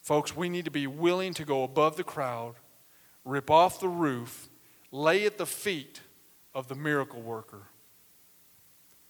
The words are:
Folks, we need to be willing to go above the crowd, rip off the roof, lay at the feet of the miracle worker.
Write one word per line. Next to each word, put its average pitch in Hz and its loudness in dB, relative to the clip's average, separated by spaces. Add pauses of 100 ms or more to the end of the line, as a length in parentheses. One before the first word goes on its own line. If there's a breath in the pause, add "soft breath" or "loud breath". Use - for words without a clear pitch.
Folks, 151 0
we 180 -4
need 175 -4
to 160 -4
be 143 -2
willing 170 0
to 160 -8
go 139 0
above 151 2
the 180 -4
crowd, 120 -6 (720 soft breath)
rip 139 -2
off 170 6
the 190 -2
roof, 143 -2 (420 soft breath)
lay 165 4
at 208 0
the 180 -2
feet - -6 (540)
of 131 -6
the 135 -8
miracle 139 -2
worker. 110 -12 (1400)